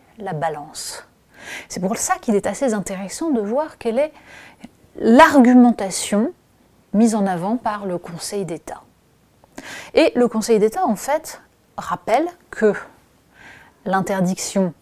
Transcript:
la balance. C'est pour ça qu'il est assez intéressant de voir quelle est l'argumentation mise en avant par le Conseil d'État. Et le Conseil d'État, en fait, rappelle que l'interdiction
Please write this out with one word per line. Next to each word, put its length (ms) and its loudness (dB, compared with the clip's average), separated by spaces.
la 160 -8
balance. 720 -8
C'est 100 -8
pour 160 -2
ça 240 -2
qu'il 140 0
est 120 0
assez 280 -2
intéressant 560 -6
de 100 0
voir 380 -4
quelle 200 -4
est 140 -2
l'argumentation 1400 4
mise 220 4
en 120 0
avant 300 -2
par 300 -6
le 100 -4
Conseil 480 -8
d'État. 380 -12
Et 220 4
le 120 4
Conseil 300 0
d'État, 260 0
en 120 0
fait, 440 -6
rappelle 500 -2
que 240 2
l'interdiction 960 -2